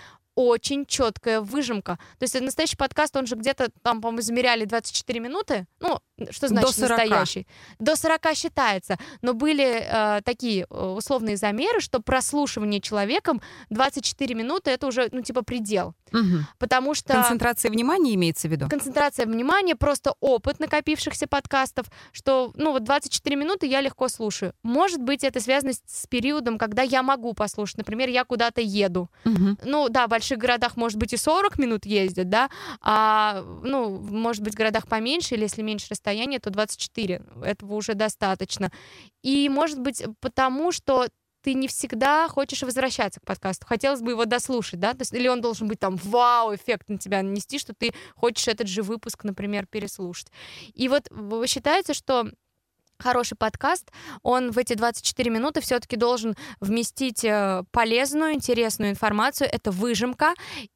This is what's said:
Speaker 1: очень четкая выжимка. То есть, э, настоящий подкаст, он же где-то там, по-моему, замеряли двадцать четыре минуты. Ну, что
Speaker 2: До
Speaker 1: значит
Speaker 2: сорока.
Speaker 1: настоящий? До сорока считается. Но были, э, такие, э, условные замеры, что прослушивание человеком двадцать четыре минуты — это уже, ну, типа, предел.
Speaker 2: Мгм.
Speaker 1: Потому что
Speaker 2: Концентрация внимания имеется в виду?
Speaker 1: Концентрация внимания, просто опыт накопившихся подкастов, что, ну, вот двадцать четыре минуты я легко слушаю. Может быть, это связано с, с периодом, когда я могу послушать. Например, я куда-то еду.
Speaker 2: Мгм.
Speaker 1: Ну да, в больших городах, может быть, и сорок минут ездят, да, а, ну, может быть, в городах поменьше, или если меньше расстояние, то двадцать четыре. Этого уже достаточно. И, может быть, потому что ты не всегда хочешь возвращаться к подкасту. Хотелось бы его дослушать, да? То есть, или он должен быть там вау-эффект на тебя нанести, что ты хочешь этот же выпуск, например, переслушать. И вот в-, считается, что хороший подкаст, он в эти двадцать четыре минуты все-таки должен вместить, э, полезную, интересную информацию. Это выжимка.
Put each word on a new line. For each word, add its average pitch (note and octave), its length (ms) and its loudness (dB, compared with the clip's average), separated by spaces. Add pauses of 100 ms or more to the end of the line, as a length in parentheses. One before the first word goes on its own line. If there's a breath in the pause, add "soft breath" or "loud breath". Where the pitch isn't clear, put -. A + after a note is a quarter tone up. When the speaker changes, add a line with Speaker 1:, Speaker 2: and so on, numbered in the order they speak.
(360 loud breath)
Speaker 1:
очень C4 500 2
четкая A3 560 0
выжимка. G#3+ 560 -4 (200 loud breath)
То - 60 -8
есть, B3+ 120 -2
э, B3+ 60 -2
настоящий C#4 340 -2
подкаст, D4 400 0
он C4 100 0
же A#3 100 -4
где-то A#3 340 0 (120)
там, A#3 200 0
по-моему, A#3 200 -4
замеряли A#3 440 2
двадцать A3+ 300 -2
четыре A#3 240 -4
минуты. B3 480 -4 (120)
Ну, E4 200 -2 (320)
что - 160 -2
Speaker 2:
До - 0 -
Speaker 1:
значит G#3+ 280 4
Speaker 2:
сорока. A#3 280 4
Speaker 1:
настоящий? F#3+ 440 2 (320 loud breath)
До C#4+ 160 4
сорока D#4+ 400 2
считается. G#3+ 600 0 (240 loud breath)
Но B3 120 0
были, C4+ 520 2
э, G#3+ 380 2
такие, A#3 460 -2
э, - 60 -14
условные G#3+ 640 -2
замеры, A3+ 420 0
что - 220 -2
прослушивание B3 800 0
человеком G#3+ 600 0 (280 loud breath)
двадцать C4 360 2
четыре B3+ 300 -2
минуты — C4+ 360 -2
это C4 160 -2
уже, B3 240 0
ну, B3+ 100 -4
типа, A#3 220 -4
предел. G3+ 500 -2 (180)
Speaker 2:
Мгм. F3+ 340 4 (140 loud breath)
Speaker 1:
Потому B3+ 340 2
что - 200 -2
Speaker 2:
Концентрация A#3+ 580 2
внимания C4 420 4
имеется E3+ 340 2
в D3+ 40 -2
виду? C#3+ 180 -2
Speaker 1:
Концентрация C#4+ 560 0
внимания, D4 500 2
просто C#4 440 0
опыт C4 400 2
накопившихся D4+ 680 -2
подкастов, C4+ 600 0 (240 loud breath)
что, C4 440 0
ну, D#4 160 2
вот C4 120 2
двадцать C#4 280 2
четыре - 240 -2
минуты D#4+ 300 -2
я C4+ 160 2
легко C4+ 280 -2
слушаю. G#3 440 -4 (100)
Может D4+ 380 2
быть, C4+ 220 0
это C4 160 0
связано C4 340 0
с, - 140 -10
с - 200 -12
периодом, A#3+ 500 0
когда A3 260 0
я C4 180 2
могу B3 320 0
послушать. G#3 440 -4
Например, A3+ 320 -4
я B3 160 2
куда-то A#3 360 0
еду. G3 480 0 (160 soft breath)
Speaker 2:
Мгм. G3+ 380 4
Speaker 1:
Ну C#4+ 260 2
да, B3 160 2
в A3 40 0
больших A3+ 280 0
городах, A#3+ 400 2
может A3+ 220 0
быть, A3+ 140 -2
и A#3+ 40 0
сорок F#4+ 400 2
минут A#3 280 0
ездят, F#3+ 440 0
да, A#3 200 2 (320 loud breath)
а, G#3+ 640 4 (200)
ну, A#3 360 -2
может G#3 440 -4
быть, G#3 100 -4
в G#3 40 -14
городах A3 300 0
поменьше, A#3+ 480 -2
или G#3+ 80 0
если G#3+ 200 -4
меньше G#3+ 260 -6
расстояние, A3 500 -4
то - 120 -8
двадцать G#3 280 -2
четыре. - 440 -4 (200)
Этого G3+ 300 -6
уже G#3+ 220 -2
достаточно. G3 760 -2 (520 loud breath)
И, C#4+ 260 2
может D4 300 0
быть, B3+ 240 -4 (160)
потому C4 520 0
что B3+ 360 2 (360)
ты C4+ 120 0
не C4 120 0
всегда C#4+ 640 2
хочешь C#4 340 -2
возвращаться B3+ 560 -2
к - 60 -20
подкасту. - 420 -6
Хотелось C4+ 340 0
бы A#3+ 100 -2
его A#3 140 0
дослушать, A#3 540 -2
да? G#3 140 0
То B3+ 80 -8
есть, - 120 -6
или B3 140 2
он B3 140 2
должен A3 260 -2
быть G#3+ 120 -4
там F#3+ 180 -2
вау-эффект A3+ 880 2
на G#3 100 -6
тебя F#3+ 240 -2
нанести, G3 380 -4
что - 140 -10
ты A#3 200 -2 (220 loud breath)
хочешь A#3+ 320 0
этот A3 200 0
же F#3+ 140 -4
выпуск, G#3+ 440 -6
например, G3+ 400 -4
переслушать. G3 600 -10 (460 loud breath)
И B3+ 140 -2
вот C#4 220 2
в-, A3 380 -6
считается, D4+ 460 0
что A#3+ 360 -2 (680)
хороший A#3+ 380 0
подкаст, C4+ 560 -2 (300 loud breath)
он B3 300 2
в G#3+ 60 -4
эти B3 180 0
двадцать A#3 280 0
четыре A#3+ 280 -2
минуты C4 280 0
все-таки B3 380 -2
должен A3+ 380 0 (260 loud breath)
вместить, A#3 640 -2
э, G3 460 2
полезную, C4+ 640 2
интересную A3+ 580 0
информацию. A3 600 0
Это - 200 -4
выжимка. A#3+ 640 0 (400 loud breath)